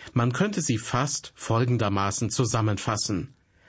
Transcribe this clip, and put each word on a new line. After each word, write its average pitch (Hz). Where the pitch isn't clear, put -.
Man 120
könnte 196
sie 117
fast -
folgendermaßen 110
zusammenfassen: 107